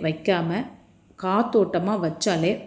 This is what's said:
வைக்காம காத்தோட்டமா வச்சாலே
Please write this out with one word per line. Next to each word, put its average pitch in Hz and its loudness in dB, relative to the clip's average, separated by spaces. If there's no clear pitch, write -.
வைக்காம 165 0
காத்தோட்டமா 196 2
வச்சாலே 165 0